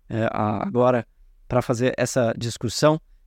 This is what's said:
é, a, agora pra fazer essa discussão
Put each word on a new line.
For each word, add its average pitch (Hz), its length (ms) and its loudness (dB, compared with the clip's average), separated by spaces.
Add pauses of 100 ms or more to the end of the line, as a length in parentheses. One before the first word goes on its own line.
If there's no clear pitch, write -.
é, 113 220 -2
a, 107 340 -2
agora 123 400 2 (420)
pra 123 140 2
fazer 123 360 0
essa 120 400 0
discussão 123 640 0 (280)